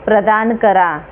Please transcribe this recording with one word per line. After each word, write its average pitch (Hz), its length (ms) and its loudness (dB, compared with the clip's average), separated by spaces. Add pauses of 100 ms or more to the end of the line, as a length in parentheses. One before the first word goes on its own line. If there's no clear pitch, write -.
प्रदान 214 500 0
करा. 185 420 0 (140)